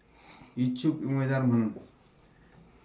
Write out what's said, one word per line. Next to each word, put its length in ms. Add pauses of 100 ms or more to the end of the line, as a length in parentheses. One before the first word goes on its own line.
(580)
इच्छुक 440
उमेदवार 400
म्हणून 280 (1160)